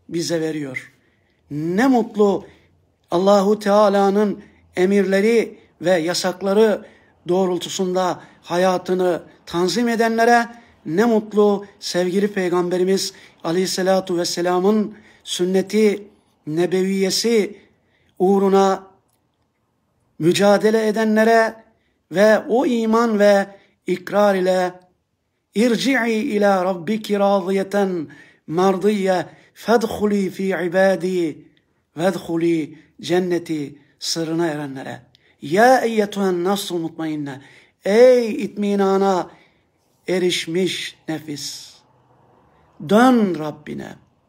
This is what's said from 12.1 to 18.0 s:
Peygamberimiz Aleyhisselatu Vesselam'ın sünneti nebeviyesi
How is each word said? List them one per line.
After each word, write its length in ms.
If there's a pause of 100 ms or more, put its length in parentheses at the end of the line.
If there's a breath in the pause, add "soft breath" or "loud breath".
Peygamberimiz 800 (320 loud breath)
Aleyhisselatu 760
Vesselam'ın 760 (300 loud breath)
sünneti 840 (380)
nebeviyesi 1120 (600 loud breath)